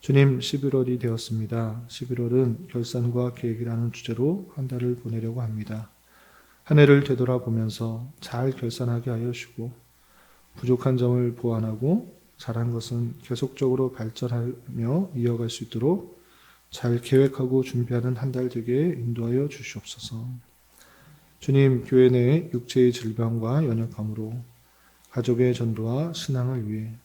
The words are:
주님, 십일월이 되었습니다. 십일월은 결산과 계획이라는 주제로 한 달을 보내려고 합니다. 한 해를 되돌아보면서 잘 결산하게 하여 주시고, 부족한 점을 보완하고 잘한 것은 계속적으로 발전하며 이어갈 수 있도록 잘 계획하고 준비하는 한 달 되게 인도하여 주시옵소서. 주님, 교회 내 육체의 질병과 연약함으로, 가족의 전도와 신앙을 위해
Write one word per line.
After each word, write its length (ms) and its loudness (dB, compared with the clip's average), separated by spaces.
주님, 400 6
십일월이 580 0
되었습니다. 880 -4
십일월은 840 -2
결산과 640 -2
계획이라는 580 -4
주제로 640 -2
한 140 -6
달을 280 -2
보내려고 440 -6
합니다. 500 -8
한 140 4
해를 260 10
되돌아보면서 1000 -2
잘 300 -4
결산하게 600 -4
하여 220 -4
주시고, 400 -10
부족한 400 2
점을 380 2
보완하고 840 -2
잘한 360 -4
것은 500 -4
계속적으로 720 -2
발전하며 1200 -4
이어갈 320 0
수 160 -8
있도록 560 -2
잘 300 0
계획하고 640 2
준비하는 540 -2
한 160 -4
달 160 -2
되게 400 0
인도하여 600 -2
주시옵소서. 800 -12
주님, 460 6
교회 240 8
내 440 4
육체의 400 4
질병과 720 -2
연약함으로, 680 -4
가족의 440 2
전도와 580 -2
신앙을 560 -4
위해 240 -6